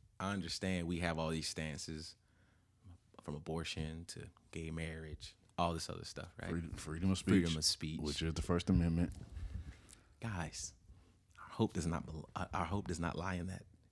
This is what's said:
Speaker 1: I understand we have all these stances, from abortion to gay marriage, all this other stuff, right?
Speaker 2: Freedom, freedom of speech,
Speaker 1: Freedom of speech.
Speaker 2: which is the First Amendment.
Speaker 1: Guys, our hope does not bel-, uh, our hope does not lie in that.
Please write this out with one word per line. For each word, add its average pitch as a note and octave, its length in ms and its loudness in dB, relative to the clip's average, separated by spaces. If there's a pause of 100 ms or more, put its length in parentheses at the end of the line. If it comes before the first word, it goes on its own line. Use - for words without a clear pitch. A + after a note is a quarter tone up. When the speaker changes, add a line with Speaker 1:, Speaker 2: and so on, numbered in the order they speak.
(200)
Speaker 1:
I G2 140 -2
understand F2 560 -2
we E2+ 100 2
have E2+ 180 2
all D#2+ 120 2
these D#2+ 180 0
stances, D#2 680 -6 (1080)
from D2+ 120 -6
abortion D#2+ 720 -4
to - 140 -10 (280)
gay D#2+ 200 -6
marriage, D#2+ 640 -6 (220)
all E2+ 160 4
this D#2+ 160 -4
other E2+ 140 -6
stuff, - 240 -8 (140)
right? F2+ 100 -2
Speaker 2:
Freedom, E2 240 -2
freedom E2 360 2
of F#2 60 6
speech, - 140 4 (120)
Speaker 1:
Freedom E2 140 2
of D#2 60 -2
speech. - 380 0
Speaker 2:
which D2 200 0
is D#2+ 120 2
the D#2 80 0
First F2 280 4
Amendment. E2+ 440 6 (1080)
Speaker 1:
Guys, F#2 520 -4 (680)
our - 140 -16
hope - 180 4
does E2 160 0
not E2 180 0
bel-, D#2 300 -8
uh, F#2 180 -2
our F2 120 2
hope G2+ 240 0
does E2 100 0
not E2+ 180 0
lie F#2 180 -2
in F2 120 -2
that. F2+ 160 -8 (280)